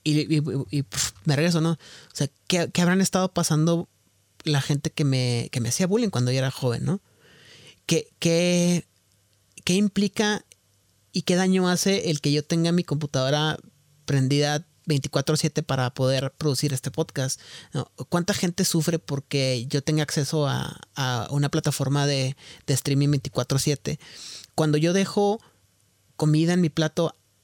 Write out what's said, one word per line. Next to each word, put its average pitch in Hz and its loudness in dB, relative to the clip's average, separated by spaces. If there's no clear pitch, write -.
y, 151 2
y, 147 2
y, 143 -2
pf, - -6
me 143 2
regreso, 170 2
¿no? 165 0
O - -12
sea, 139 -4
¿qué, 175 0
qué 175 2
habrán 180 4
estado 185 0
pasando 165 0
la 147 0
gente 147 -2
que 160 -2
me, 123 0
que 123 -4
me 117 -2
hacía 180 0
bullying 208 0
cuando 123 0
yo 131 0
era 131 0
joven, 127 -2
¿no? 165 -2
¿Qué, 165 -2
qué, 175 2
qué 180 0
implica 208 0
y 175 -4
qué 180 2
daño 185 4
hace 180 0
el 151 -2
que 143 2
yo 147 0
tenga 170 0
mi 175 2
computadora 147 -2
prendida 143 0
veinticuatro 147 0
siete 151 -2
para 131 -2
poder 131 -2
producir 147 -2
este - -6
podcast, 135 -4
¿no? - -6
¿Cuánta 175 0
gente 180 -2
sufre 170 0
porque 131 -2
yo 143 -2
tenga 156 0
acceso 147 -2
a, 131 -6
a 123 -2
una 143 0
plataforma 143 0
de, 135 -2
de 139 2
streaming 143 2
veinticuatro 135 0
siete? 147 -2
Cuando 151 2
yo 170 2
dejo 202 0
comida 156 2
en 180 4
mi 160 4
plato, 160 -2